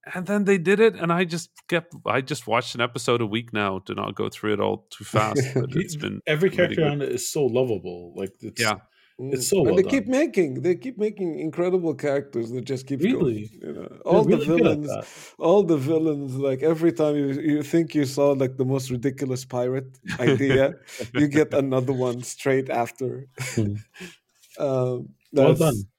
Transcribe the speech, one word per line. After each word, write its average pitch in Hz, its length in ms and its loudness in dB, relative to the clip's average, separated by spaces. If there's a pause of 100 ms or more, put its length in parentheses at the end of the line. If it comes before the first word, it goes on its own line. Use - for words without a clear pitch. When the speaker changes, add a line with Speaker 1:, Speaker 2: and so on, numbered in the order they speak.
(140)
Speaker 1:
And 180 120 -6
then 202 200 0
they 196 120 6
did 190 220 2
it, 226 160 6
and 180 160 -2
I 180 140 2
just 165 240 -8 (180)
kept, 165 260 -4 (120)
I 117 160 0
just - 260 -8
watched 113 280 0
an 120 60 -2
episode 120 400 0
a 113 40 0
week 113 260 -4
now 101 280 0
to - 140 -10
not 101 220 -6
go 107 140 -2
through 107 240 -4
it 98 80 -2
all 101 280 -2
too - 140 -18
fast, 107 440 0
Speaker 2:
<laughs> - 60 -10
Speaker 1:
but 123 220 -2
it's 160 220 -4
been 101 280 -6
Speaker 3:
Every 156 240 2
Speaker 1:
really 185 60 -4
Speaker 3:
character 180 280 2
Speaker 1:
good. 143 80 2
Speaker 3:
on 143 100 -4
it 131 100 -4
is 123 180 -4
so 147 160 0
lovable. 92 680 -2
Like, 95 160 -6 (100)
it's 110 200 -8
Speaker 1:
Yeah. 107 140 2 (440)
Speaker 3:
it's 131 280 -4
Speaker 2:
Mm. - 20 -2
Speaker 3:
so 196 80 2
Speaker 2:
And 156 80 4
Speaker 3:
well 180 100 4
Speaker 2:
they 190 80 4
keep 262 220 0
Speaker 3:
done. 247 60 -4
Speaker 2:
making, 202 500 0
they 170 140 2
keep 254 220 -12
making 196 420 -4
incredible 170 540 -2
characters 135 580 -4
that 123 120 -6
just 131 240 -6
keep 139 140 -4
Speaker 3:
Really? 226 180 2
Speaker 2:
going. 110 300 -2 (120)
You 76 120 -12
know, - 160 -12
Speaker 3:
They're - 160 -20
Speaker 2:
all - 180 6
the 147 140 2
Speaker 3:
really - 80 0
good 170 160 2
at - 20 6
Speaker 2:
villains, 147 240 2
Speaker 3:
that. - 180 -6 (340)
Speaker 2:
all 185 240 6
the 165 140 4
villains. 143 580 0
Like, 135 280 0
every 160 300 2
time 151 240 2
you, 143 100 0 (260)
you 151 100 0
think 165 320 0
you 147 100 4
saw, 143 260 2 (120)
like, 131 120 -2
the 131 100 0
most 131 260 -2
ridiculous 127 520 -4
pirate 127 540 -4 (120)
Speaker 3:
<laughs> - 120 -8
Speaker 2:
idea, 135 540 4 (400)
you 147 120 4
get 147 260 2
another 135 400 0
one 123 300 -2
straight 131 460 -2
after. 123 640 -4
<laughs> 127 240 -10
Speaker 3:
Hmm. 104 180 0 (840)
Speaker 2:
Um, 131 520 -2 (240)
Speaker 3:
Well 135 200 6
Speaker 2:
that's, 151 60 2
Speaker 3:
done. 156 160 4 (240)